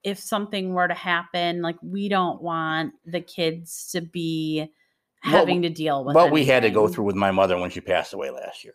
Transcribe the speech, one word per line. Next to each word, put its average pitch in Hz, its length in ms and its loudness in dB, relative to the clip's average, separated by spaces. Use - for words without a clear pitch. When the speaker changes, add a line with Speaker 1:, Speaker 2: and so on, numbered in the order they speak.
Speaker 1:
if 196 160 -6
something 202 520 -4
were 180 140 2
to 175 80 -4
happen, 175 680 -2
like, 170 200 -4
we 196 260 -6
don't 185 320 0
want 160 520 -2
the 170 180 -6
kids 165 680 -6
to 180 120 -6
be 160 680 -4
Speaker 2:
But 147 60 -2
Speaker 1:
having 170 320 4
Speaker 2:
w-, 175 60 0
Speaker 1:
to 160 60 -6
deal 151 300 -2
with 143 100 0
Speaker 2:
but 160 160 8
we 151 140 4
had 127 180 6
to 110 80 4
go 107 120 4
Speaker 1:
anything. 104 120 2
Speaker 2:
through 107 120 -2
with 98 100 0
my 98 160 2
mother 95 260 4
when 90 120 -4
she 92 100 -10
passed 87 340 -2
away 71 160 -8
last - 320 -12
year. - 120 -20